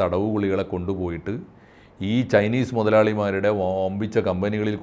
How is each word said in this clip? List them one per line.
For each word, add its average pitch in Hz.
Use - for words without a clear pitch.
തടവ് 92
പുള്ളികളെ 98
കൊണ്ടുപോയിട്ട് 90
ഈ 101
ചൈനീസ് 113
മുതലാളിമാരുടെ 107
വമ്പിച്ച 95
കമ്പനികളിൽ 104